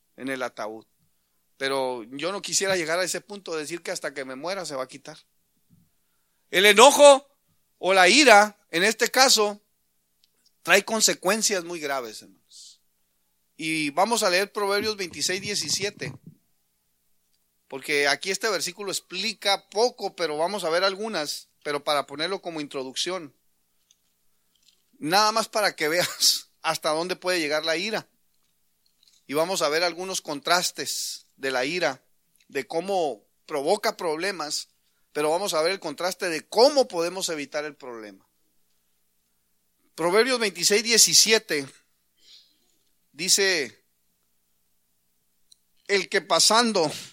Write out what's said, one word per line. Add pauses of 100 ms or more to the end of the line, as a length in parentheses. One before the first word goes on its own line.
(160)
en
el
ataúd. (720)
Pero
yo
no
quisiera
llegar
a
ese
punto
de
decir
que
hasta
que
me
muera
se
va
a
quitar. (1300)
El
enojo (500)
o
la
ira, (120)
en
este
caso, (1040)
trae
consecuencias
muy
graves,
hermanos. (760)
Y
vamos
a
leer
Proverbios
veintiséis
diecisiete, (1500)
porque
aquí
este
versículo
explica
poco,
pero
vamos
a
ver
algunas, (160)
pero
para
ponerlo
como
introducción. (1600)
Nada
más
para
que
veas
<laughs>
hasta
dónde
puede
llegar
la
ira. (1200)
Y
vamos
a
ver
algunos
contrastes (100)
de
la
ira, (460)
de
cómo (220)
provoca
problemas, (440)
pero
vamos
a
ver
el
contraste
de
cómo
podemos
evitar
el
problema. (1700)
Proverbios
veintiséis
diecisiete (1400)
dice, (2000)
"El
que
pasando (220)